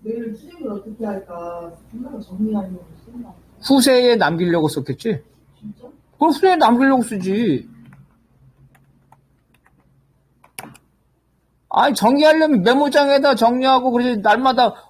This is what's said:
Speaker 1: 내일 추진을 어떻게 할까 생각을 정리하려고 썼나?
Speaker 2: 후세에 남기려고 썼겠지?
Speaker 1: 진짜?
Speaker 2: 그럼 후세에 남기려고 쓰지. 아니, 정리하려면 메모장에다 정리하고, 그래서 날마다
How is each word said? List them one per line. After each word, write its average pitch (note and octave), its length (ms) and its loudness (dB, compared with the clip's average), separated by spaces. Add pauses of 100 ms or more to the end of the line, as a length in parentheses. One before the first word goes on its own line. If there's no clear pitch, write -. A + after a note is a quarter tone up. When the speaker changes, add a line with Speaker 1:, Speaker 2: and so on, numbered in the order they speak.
Speaker 1:
내일 A3+ 340 -8
추진을 - 380 -12
어떻게 G#3 320 -12
할까 E3+ 680 -10 (180)
생각을 A3+ 300 -14
정리하려고 F#3+ 640 -8 (200)
썼나? A#3+ 300 -20 (260)
Speaker 2:
후세에 B3 560 2
남기려고 E3+ 520 0
썼겠지? D3 540 -6 (360)
Speaker 1:
진짜? - 240 -20 (360)
Speaker 2:
그럼 D#4+ 120 2
후세에 F4+ 260 2
남기려고 B3+ 460 4
쓰지. G3 640 -4 (4000)
아니, B3+ 260 2
정리하려면 D4+ 680 2
메모장에다 C#4 720 2
정리하고, B3+ 580 2
그래서 A#3+ 280 0
날마다 A#3 540 2 (160)